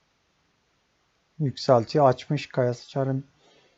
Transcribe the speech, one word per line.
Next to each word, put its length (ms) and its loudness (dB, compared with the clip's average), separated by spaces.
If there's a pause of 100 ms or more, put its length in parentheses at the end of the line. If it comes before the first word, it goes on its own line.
(1400)
yükseltiyor. 680 2
Açmış 400 -2
Kaya 260 -2
Saçar'ın. 520 -6 (520)